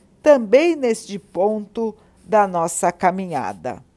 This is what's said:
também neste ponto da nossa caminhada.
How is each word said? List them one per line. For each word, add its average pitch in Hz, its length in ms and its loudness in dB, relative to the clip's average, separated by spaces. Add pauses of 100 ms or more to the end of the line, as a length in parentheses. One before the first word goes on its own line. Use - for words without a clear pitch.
(220)
também 285 540 4
neste 226 420 -4
ponto 214 800 -6 (300)
da 208 200 2
nossa 175 460 -2
caminhada. 143 920 -6 (140)